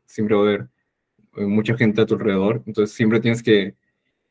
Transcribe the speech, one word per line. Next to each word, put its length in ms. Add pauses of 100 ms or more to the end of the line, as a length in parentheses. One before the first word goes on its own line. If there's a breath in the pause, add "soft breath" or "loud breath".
siempre 300
va 60
a 40
haber, 240 (680)
eh, 80
mucha 320
gente 240
a 40
tu 100
alrededor, 500
entonces 300
siempre 240
tienes 240
que 320 (560)